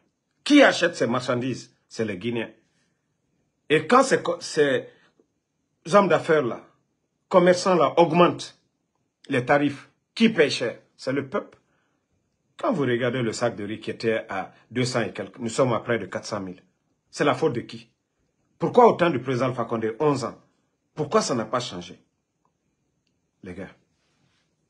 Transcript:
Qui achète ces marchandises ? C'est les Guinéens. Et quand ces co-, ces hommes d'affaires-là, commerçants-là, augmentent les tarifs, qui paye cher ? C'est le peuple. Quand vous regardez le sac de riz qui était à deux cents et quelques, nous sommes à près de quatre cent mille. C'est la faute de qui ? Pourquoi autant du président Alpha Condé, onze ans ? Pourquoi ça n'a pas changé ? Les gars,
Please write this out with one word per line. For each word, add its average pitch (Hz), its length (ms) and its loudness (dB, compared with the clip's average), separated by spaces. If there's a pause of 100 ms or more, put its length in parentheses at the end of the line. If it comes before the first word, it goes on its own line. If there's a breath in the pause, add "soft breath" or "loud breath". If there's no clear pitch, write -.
(440)
Qui 285 180 6
achète 180 340 2
ces 135 100 0
marchandises ? 123 680 -4 (140)
C'est - 160 -8
les 101 140 -8
Guinéens. 117 320 -6 (1200)
Et 151 180 0
quand 262 160 6
ces 190 200 0
co-, - 180 -6
ces 139 460 0 (1080 soft breath)
hommes 202 160 6
d'affaires-là, 147 560 0 (640)
commerçants-là, 180 680 4
augmentent 160 600 2 (720)
les 127 160 -2
tarifs, 143 460 0 (240)
qui 226 140 4
paye 143 220 2
cher ? 120 280 -6 (180)
C'est - 160 -6
le 135 160 -4
peuple. - 300 -8 (1000)
Quand 311 160 -2
vous 156 100 -2
regardez 123 400 -2
le 110 100 -2
sac 110 240 -4
de 104 80 -8
riz 104 160 -8
qui 110 100 -8
était 110 380 -4
à 95 240 -8 (180 soft breath)
deux 123 140 -2
cents 123 160 -2
et 95 120 -4
quelques, 98 260 -12
nous 117 100 -8
sommes 117 240 0
à 107 80 -2
près 117 180 -2
de 98 80 -8
quatre 107 200 -10
cent 104 140 -6
mille. 90 220 -12 (480)
C'est - 140 -4
la 135 100 2
faute 143 200 -2
de 113 80 -6
qui ? - 280 -18 (680)
Pourquoi 226 280 6
autant 175 220 4
du 135 120 -2
président 131 260 -2
Alpha 120 180 -4
Condé, 110 340 -4
onze 139 260 0
ans ? 92 140 -10 (560)
Pourquoi 214 280 0
ça 151 120 -4
n'a 110 120 -2
pas 123 140 -4
changé ? - 380 -12 (1400)
Les 90 120 -14
gars, 90 200 -16 (960)